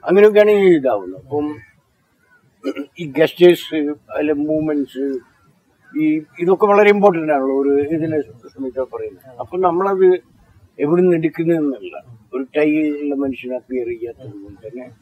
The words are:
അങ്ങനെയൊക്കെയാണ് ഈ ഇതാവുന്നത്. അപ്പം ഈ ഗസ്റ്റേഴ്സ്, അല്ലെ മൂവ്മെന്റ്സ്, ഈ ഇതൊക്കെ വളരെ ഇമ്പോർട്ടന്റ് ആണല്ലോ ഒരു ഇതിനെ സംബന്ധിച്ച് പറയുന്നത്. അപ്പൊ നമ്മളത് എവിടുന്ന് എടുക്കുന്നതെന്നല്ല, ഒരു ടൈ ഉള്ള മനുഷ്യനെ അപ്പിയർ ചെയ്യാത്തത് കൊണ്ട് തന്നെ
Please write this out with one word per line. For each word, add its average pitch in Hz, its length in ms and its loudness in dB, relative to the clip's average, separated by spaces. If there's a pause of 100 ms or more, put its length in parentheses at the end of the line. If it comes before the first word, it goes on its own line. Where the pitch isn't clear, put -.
അങ്ങനെയൊക്കെയാണ് 208 460 6
ഈ 196 240 4
ഇതാവുന്നത്. 104 460 -4
അപ്പം 147 340 -6 (1400)
ഈ 151 180 -12
ഗസ്റ്റേഴ്സ്, 160 580 2 (400)
അല്ലെ 151 180 -2
മൂവ്മെന്റ്സ്, 147 880 -4 (800)
ഈ 156 220 0 (180)
ഇതൊക്കെ 185 260 2
വളരെ 208 240 4
ഇമ്പോർട്ടന്റ് 185 440 2
ആണല്ലോ 135 280 0
ഒരു 139 200 2
ഇതിനെ 156 400 -4
സംബന്ധിച്ച് 131 580 -12
പറയുന്നത്. 110 600 -12
അപ്പൊ 123 180 -12
നമ്മളത് 185 640 2 (580)
എവിടുന്ന് 175 360 2
എടുക്കുന്നതെന്നല്ല, 151 880 -4 (300)
ഒരു 131 120 -6 (120)
ടൈ 151 320 0
ഉള്ള 147 260 -6
മനുഷ്യനെ 127 400 -6
അപ്പിയർ 123 320 -8
ചെയ്യാത്തത് 117 440 -12
കൊണ്ട് 101 360 -20
തന്നെ 123 240 -18 (100)